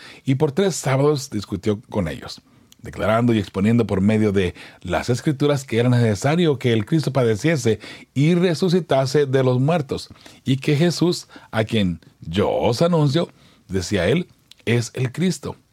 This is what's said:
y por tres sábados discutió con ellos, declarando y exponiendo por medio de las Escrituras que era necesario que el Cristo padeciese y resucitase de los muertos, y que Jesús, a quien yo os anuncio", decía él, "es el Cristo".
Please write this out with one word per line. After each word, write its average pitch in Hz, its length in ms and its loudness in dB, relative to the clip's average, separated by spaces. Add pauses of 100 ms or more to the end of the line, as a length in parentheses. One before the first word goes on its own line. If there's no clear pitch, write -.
(240)
y 135 120 0
por 143 160 0
tres 190 240 0
sábados 139 520 0
discutió 104 520 -4 (100)
con 92 180 -2
ellos, - 320 -14 (400)
declarando 113 540 0
y 110 40 4
exponiendo 107 480 2
por 95 140 0
medio 107 320 2
de 95 220 0 (260)
las 87 300 -4
Escrituras 143 540 -2
que 147 140 -4
era 156 100 2
necesario 135 680 2
que 120 140 0
el 110 140 0
Cristo 156 260 0
padeciese 117 680 0 (340)
y 156 200 2
resucitase 160 920 0
de 131 180 2
los 127 160 2
muertos, 147 480 -2 (360)
y 131 120 2
que 143 200 0
Jesús, 170 520 0 (220)
a 110 140 0
quien 98 360 -2 (200)
yo 82 300 -2
os 110 300 0
anuncio", 165 480 2 (400)
decía 92 400 -2
él, 165 200 0 (360)
"es 117 300 -2
el 127 180 -4
Cristo". - 440 -4 (160)